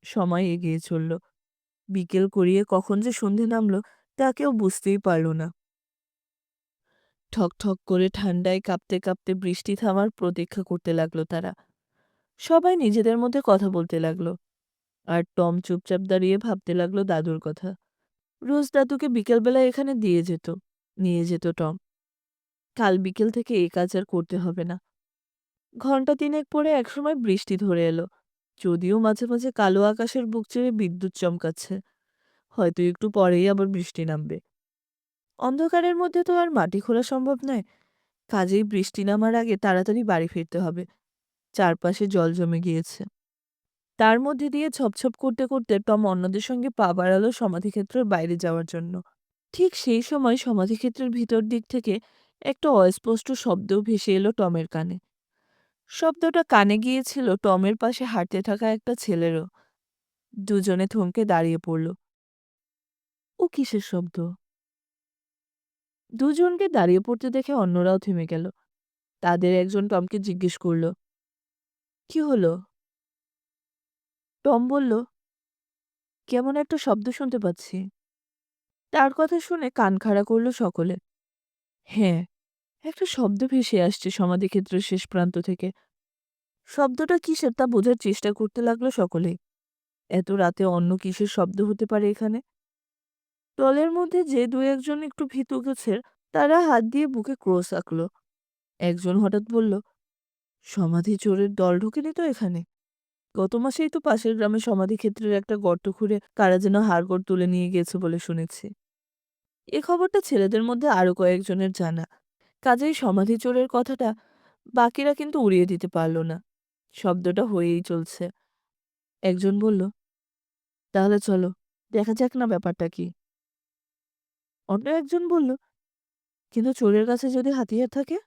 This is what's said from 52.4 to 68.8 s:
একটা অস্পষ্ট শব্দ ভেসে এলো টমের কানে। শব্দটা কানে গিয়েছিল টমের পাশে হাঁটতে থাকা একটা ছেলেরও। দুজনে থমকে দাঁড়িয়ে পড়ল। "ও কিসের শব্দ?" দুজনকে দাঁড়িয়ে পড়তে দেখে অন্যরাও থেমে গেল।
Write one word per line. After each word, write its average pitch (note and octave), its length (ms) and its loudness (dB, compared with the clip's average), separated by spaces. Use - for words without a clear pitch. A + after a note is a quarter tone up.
একটা C#4 280 -2
অস্পষ্ট A3 600 4
শব্দ G#3 500 -2
ভেসে G#3 340 0
এলো G3 160 2
টমের F3 360 -2
কানে। F3 320 -6
শব্দটা E4 560 0
কানে G#3 340 4
গিয়েছিল B3+ 580 -2
টমের G3 420 2
পাশে B3 280 -2
হাঁটতে G3 360 -4
থাকা A3 300 -2
একটা A3 240 -4
ছেলেরও। E3+ 520 -2
দুজনে F#3+ 480 0
থমকে G3+ 380 0
দাঁড়িয়ে E3 320 2
পড়ল। E3 360 -4
"ও F4+ 80 0
কিসের B3 320 -2
শব্দ?" F3 540 -6
দুজনকে E4+ 540 2
দাঁড়িয়ে F#3 300 4
পড়তে A#3+ 300 -4
দেখে C4 240 -2
অন্যরাও F#3 460 2
থেমে F3 260 -4
গেল। E3 240 -6